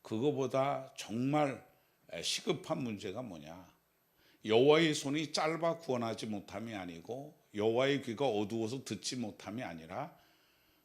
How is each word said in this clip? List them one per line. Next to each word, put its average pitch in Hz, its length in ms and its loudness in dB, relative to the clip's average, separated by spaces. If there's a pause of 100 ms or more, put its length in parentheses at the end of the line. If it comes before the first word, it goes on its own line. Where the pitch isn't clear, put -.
그거보다 135 960 0
정말, 135 680 0 (460)
에, 85 100 -6
시급한 160 600 -2
문제가 104 380 -6
뭐냐? 85 500 -12 (760)
여호와의 147 500 8
손이 143 380 -2
짧아 165 460 0
구원하지 117 480 -2
못함이 107 480 -6
아니고 92 600 -10 (180)
여호와의 127 480 4
귀가 120 240 -2
어두워서 110 580 0
듣지 113 320 -6
못함이 110 460 -8
아니라, 92 520 -10 (720)